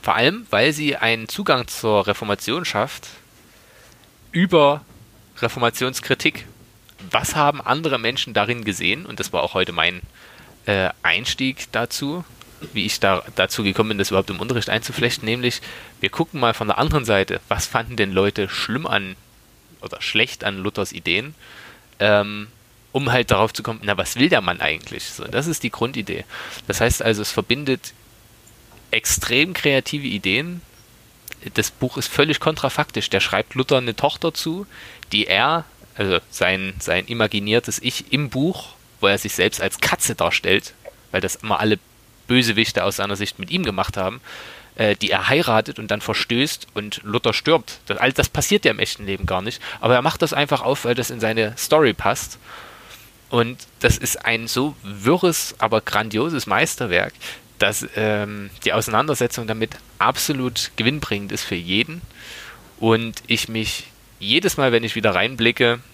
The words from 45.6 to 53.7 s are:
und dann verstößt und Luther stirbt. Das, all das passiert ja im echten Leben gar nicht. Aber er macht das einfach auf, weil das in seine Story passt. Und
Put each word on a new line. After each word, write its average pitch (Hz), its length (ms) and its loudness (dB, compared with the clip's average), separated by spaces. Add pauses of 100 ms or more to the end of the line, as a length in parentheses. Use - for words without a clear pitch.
und 110 120 -8
dann 104 100 -2
verstößt - 760 -2
und 107 300 -6
Luther 107 300 0
stirbt. - 520 0
Das, 101 120 -4
all 131 140 2
das - 160 2
passiert - 360 0
ja 135 60 6
im 104 80 -2
echten 98 280 -4
Leben 98 200 -4
gar 92 160 0
nicht. 110 180 -6 (200)
Aber 117 140 4
er 123 80 4
macht 160 200 0
das 165 100 0
einfach 147 300 0
auf, 139 240 0
weil 120 80 2
das 120 160 -4
in 120 100 -8
seine 110 380 0
Story 151 340 4
passt. - 460 -2 (920)
Und 120 280 0 (220)